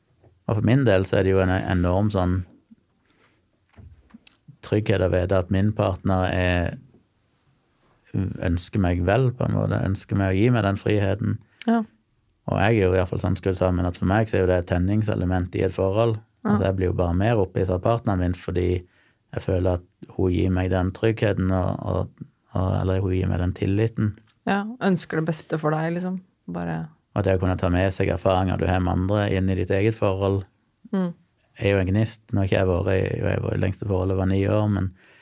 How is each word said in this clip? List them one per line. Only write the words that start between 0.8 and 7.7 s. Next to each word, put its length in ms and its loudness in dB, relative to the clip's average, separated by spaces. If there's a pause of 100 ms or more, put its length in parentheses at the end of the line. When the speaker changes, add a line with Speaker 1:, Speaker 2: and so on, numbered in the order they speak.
Speaker 1:
del 180 4
så 140 0
er 60 2
det 80 2
jo 100 4
en 80 2
enorm 600 0
sånn 360 0 (2250)
trygghet 380 0
å 100 2
vite 240 2
at 160 0
min 220 2
partner 580 0
er, 440 0 (1400)